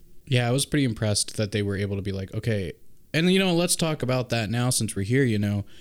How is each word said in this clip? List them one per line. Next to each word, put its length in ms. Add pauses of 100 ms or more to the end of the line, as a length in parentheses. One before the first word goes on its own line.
(280)
Yeah, 200
I 40
was 160
pretty 180
impressed 520
that 160
they 100
were 120
able 200
to 80
be 80
like, 240
"Okay," 380 (420)
and, 180
you 60
know, 160
let's 200
talk 280
about 260
that 220
now 180
since 260
we're 60
here, 220
you 160
know. 260 (160)